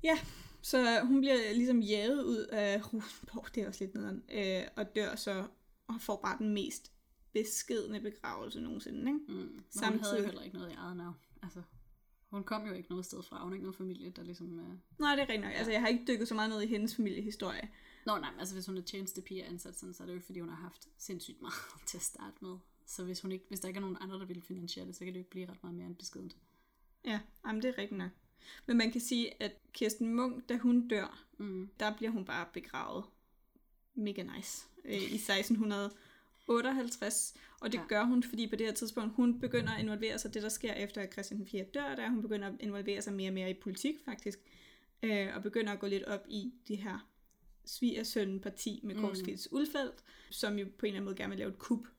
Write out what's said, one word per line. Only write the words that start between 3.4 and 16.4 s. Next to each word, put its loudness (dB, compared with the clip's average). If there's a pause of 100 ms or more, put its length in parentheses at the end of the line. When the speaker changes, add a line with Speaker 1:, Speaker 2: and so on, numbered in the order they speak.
Speaker 1:
det 0
er -2
også -4
lidt -6
nederen, -2
øh, 2 (120)
og -4
dør 2
så, -2 (400)
og -4
får 0
bare 0
den 2
mest -2 (420)
beskedne 0
begravelse -6
nogensinde, -4
ikke? 2
Speaker 2:
Mm. -6
Men -4
hun -12
Speaker 1:
Samtidig 0
Speaker 2:
havde 2
jo 2
heller -4
ikke -12
noget -8
i -12
eget -8
navn. -8 (280)
Altså, -10 (680)
hun -6
kom -4
jo -6
ikke -10
noget -4
sted -10
fra. -12
Hun -6
har -4
ikke -8
nogen -8
familie, -6
der -12
ligesom... -10
Øh, -10 (340)
Speaker 1:
Nej, 4
det 2
er 0
rigtigt 2
nok. -4
Speaker 2:
Ja. -4
Speaker 1:
Altså, 0
jeg 4
har 4
ikke 4
dykket 4
så 0
meget 2